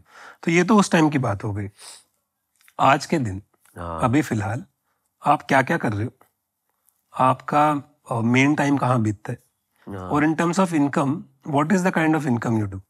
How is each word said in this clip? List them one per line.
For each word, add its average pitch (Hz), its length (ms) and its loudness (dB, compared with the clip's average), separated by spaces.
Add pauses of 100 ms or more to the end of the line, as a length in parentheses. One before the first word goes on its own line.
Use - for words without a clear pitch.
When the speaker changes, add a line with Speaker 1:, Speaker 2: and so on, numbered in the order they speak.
(420)
Speaker 1:
तो 170 80 -2
ये 170 140 4
तो 214 120 4
उस 190 140 4
टाइम 156 180 4
की 147 100 0
बात 107 260 -4
हो 104 80 -4
गई। 98 160 -6 (1120)
आज 143 260 4
के 175 120 0
दिन, 98 240 -4 (360)
Speaker 2:
हाँ। 85 240 -8
Speaker 1:
अभी 139 200 2
फिलहाल 110 420 -6 (600)
आप 151 160 2
क्या-क्या 139 340 0
कर 120 160 -4
रहे 104 140 -4
हो? - 60 -10 (1040)
आपका, 143 640 0 (280)
अ, 120 100 -4
मेन 131 340 2
टाइम 143 220 0
कहाँ 127 260 0
बीतता 107 300 -4
है? 120 60 -12 (600)
Speaker 2:
हाँ। 90 100 -12
Speaker 1:
और 147 160 0
in 156 120 0
terms 170 300 0
of 170 60 -6
income, 143 440 0 (340)
what 165 220 0
is 185 140 2
the 180 60 0
kind 160 280 0
of 147 60 -6
income 117 360 -2
you 101 100 -6
do? 95 180 -12